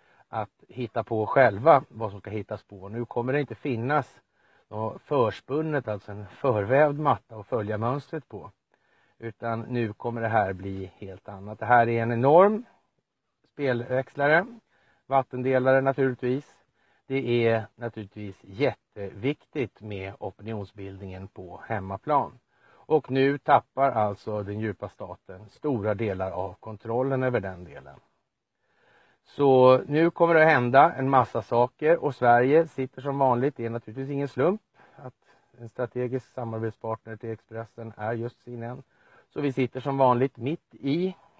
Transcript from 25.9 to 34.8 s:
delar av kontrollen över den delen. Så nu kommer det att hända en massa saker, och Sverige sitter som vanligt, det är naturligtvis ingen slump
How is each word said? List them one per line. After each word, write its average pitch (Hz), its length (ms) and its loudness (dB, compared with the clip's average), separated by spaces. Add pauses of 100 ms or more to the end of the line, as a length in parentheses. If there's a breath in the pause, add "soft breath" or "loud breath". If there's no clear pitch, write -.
delar 95 360 -4
av 92 300 -6
kontrollen 123 600 -4
över 123 180 0
den 92 240 -12
delen. 71 360 -20 (1200 soft breath)
Så 127 600 6
nu 156 240 2
kommer 170 240 2
det 156 80 8
att 160 80 8
hända 135 420 6
en 135 180 -2
massa 123 320 2
saker, 123 640 0
och 139 100 -2
Sverige 127 520 4
sitter 131 360 -8
som 139 160 -4
vanligt, 131 380 2
det 117 100 -6
är 113 40 -4
naturligtvis 117 400 -10
ingen 143 180 -4
slump 170 340 0 (340 soft breath)